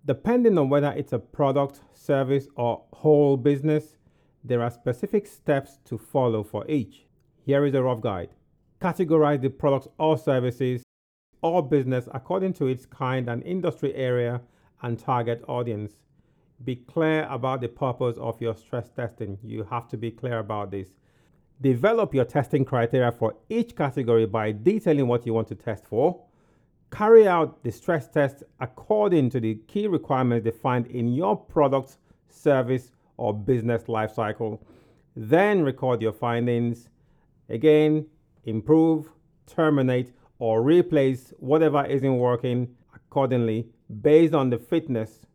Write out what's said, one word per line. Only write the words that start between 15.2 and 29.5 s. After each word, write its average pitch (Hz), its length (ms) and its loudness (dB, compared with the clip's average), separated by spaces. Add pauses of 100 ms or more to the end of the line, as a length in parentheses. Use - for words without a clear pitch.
audience. 120 460 -6 (680)
Be 127 120 -6
clear 156 520 -2
about 131 340 -4
the 117 60 -6
purpose 123 480 -4
of 117 240 -8
your 113 140 -4
stress - 360 -10
testing. 107 520 -10
You 110 220 -10
have 117 240 -8
to 120 80 -10
be 110 160 -8
clear 120 260 -6
about 104 320 -8
this. 95 200 -10 (680)
Develop 147 540 2
your 127 100 2
testing 135 400 -2
criteria 120 480 0
for 110 240 -4 (120)
each 233 280 -4
category 117 500 0
by 107 260 -4
detailing 143 540 0
what 120 180 0
you 113 80 -4
want 110 160 -2
to - 60 -12
test - 320 -10
for. 151 340 -2 (720)
Carry 220 360 8
out 165 380 0
the 117 80 -4
stress - 360 -4
test - 360 -2 (160)
according 175 680 0
to 127 100 -4
the 110 160 -2 (100)